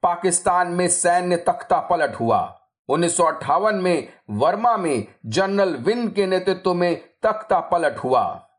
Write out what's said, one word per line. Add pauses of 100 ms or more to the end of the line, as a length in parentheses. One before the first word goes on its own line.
पाकिस्तान
में
सैन्य
तख्ता
पलट
हुआ। (280)
उन्नीस
सौ
अट्ठावन
में (220)
वर्मा
में (200)
जनरल
विन
के
नेतृत्व
में
तख्ता
पलट
हुआ। (120)